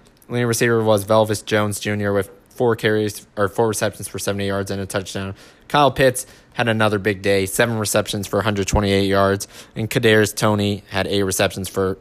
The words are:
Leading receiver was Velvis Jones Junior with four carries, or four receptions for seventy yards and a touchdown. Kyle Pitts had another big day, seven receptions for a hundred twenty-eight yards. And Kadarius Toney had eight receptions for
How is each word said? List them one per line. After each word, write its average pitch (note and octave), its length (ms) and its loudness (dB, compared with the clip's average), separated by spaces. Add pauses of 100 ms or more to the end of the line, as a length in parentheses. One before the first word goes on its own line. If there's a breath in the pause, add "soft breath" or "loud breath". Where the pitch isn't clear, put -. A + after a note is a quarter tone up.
(300 soft breath)
Leading B2 180 -2
receiver A#2 340 2
was G#2+ 220 2
Velvis A2 420 2
Jones G#2 360 -2
Junior G#2 320 -2
with G2 180 -2 (180)
four A#2 280 0
carries, G#2+ 580 -2
or G2+ 140 0
four A#2 180 0
receptions G#2 400 -4
for - 100 -12
seventy G2+ 300 -4
yards G2 240 -4
and G2 100 -6
a F#2+ 40 -8
touchdown. G2 500 -6 (320 loud breath)
Kyle D3 240 2
Pitts C3 340 2 (280 loud breath)
had A#2+ 160 -2
another G#2+ 300 2
big G2 220 -2
day, G2 240 2
seven A#2 320 0
receptions G#2 500 -2
for G#2 120 0
a F#2 40 0
hundred G2+ 240 0
twenty-eight G2 400 2
yards. G2 400 2 (280 loud breath)
And A2+ 140 -6
Kadarius A2 440 4
Toney G#2 560 0
had F#2+ 160 -2
eight G2+ 180 0
receptions F#2+ 440 -2
for F#2+ 340 -2